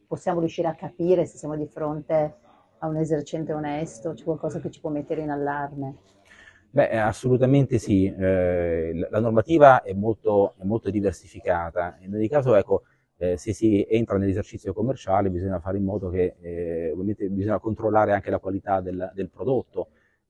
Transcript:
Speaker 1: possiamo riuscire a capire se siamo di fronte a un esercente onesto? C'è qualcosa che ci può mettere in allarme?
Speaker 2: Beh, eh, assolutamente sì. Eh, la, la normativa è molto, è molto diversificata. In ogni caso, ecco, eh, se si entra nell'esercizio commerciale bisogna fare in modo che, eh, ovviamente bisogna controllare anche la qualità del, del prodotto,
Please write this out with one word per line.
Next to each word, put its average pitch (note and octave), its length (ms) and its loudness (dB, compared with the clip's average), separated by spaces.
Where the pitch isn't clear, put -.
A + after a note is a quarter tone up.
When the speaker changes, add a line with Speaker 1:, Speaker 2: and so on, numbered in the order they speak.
Speaker 1:
possiamo E3+ 320 -6
riuscire E3 300 -2
a D#3+ 80 -4
capire E3+ 500 0
se - 120 -16
siamo D3+ 180 -8
di D3+ 100 -6
fronte D3+ 680 -4
a E3 80 -8
un D#3 120 -2
esercente D#3 540 -2
onesto? D3+ 600 -6
C'è - 100 -16
qualcosa D#3 380 -6
che D3+ 100 -8
ci - 80 -18
può D#3+ 120 -8
mettere D3+ 320 -6
in D3+ 80 -6
allarme? C#3+ 680 -6
Speaker 2:
Beh, - 220 2
eh, A2+ 80 0
assolutamente B2+ 800 2
sì. G2 260 4
Eh, F2+ 880 0
la, E2 160 -4
la G#2+ 120 -2
normativa B2+ 600 6
è F#2+ 140 -6
molto, G2+ 640 2
è F#2 60 -10
molto G2+ 260 -2
diversificata. F2 1080 -2
In F#2+ 120 -12
ogni G#2+ 160 0
caso, C3 260 4
ecco, G2 280 4
eh, F2+ 220 0
se G#2+ 160 -4
si G#2+ 340 4
entra A2 300 2
nell'esercizio G2 560 -2
commerciale G#2 560 0
bisogna F#2 280 -2
fare F#2+ 200 -4
in G2 60 0
modo F#2+ 260 -2
che, F2+ 280 0
eh, E2+ 520 -6
ovviamente G2 400 -4
bisogna G2 300 -2
controllare G#2+ 520 0
anche G2+ 180 -2
la F#2+ 100 -2
qualità F#2+ 420 -2
del, F#2 320 -6
del F#2+ 160 -6
prodotto, F#2+ 580 -4